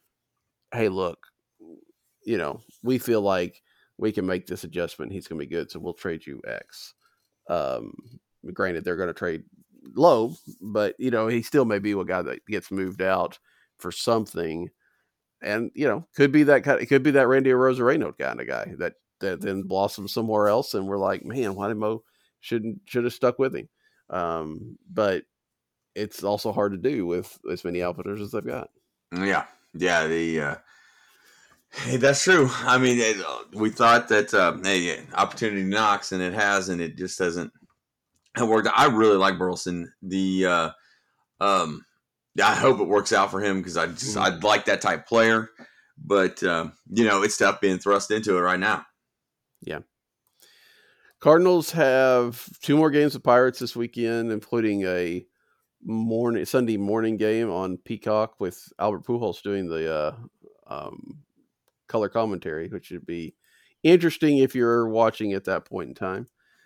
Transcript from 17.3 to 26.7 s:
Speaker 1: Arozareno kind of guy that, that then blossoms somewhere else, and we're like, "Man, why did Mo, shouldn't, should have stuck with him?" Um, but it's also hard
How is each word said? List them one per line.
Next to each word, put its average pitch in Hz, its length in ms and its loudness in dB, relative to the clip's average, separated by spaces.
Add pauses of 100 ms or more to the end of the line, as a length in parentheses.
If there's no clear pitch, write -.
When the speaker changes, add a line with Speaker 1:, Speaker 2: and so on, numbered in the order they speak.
Speaker 1:
Arozareno 127 640 2
kind 62 240 -6
of 62 60 -10
guy 65 320 -8
that, 85 160 -4 (260)
that 95 200 -4
then 98 220 -4
blossoms 98 500 -2
somewhere 107 360 2
else, 113 260 0
and 98 120 -4
we're 101 120 -4
like, 98 260 -2
"Man, 113 300 -4
why 101 140 -4
did 107 80 -4
Mo, 110 260 -4 (380)
shouldn't, 113 440 -6
should 120 200 -2
have 120 80 -2
stuck 123 260 0
with 131 160 -2
him?" 60 140 -12 (400)
Um, 82 720 -8 (100)
but 101 360 -2 (680)
it's 104 280 -10
also 104 300 -4
hard 104 200 -2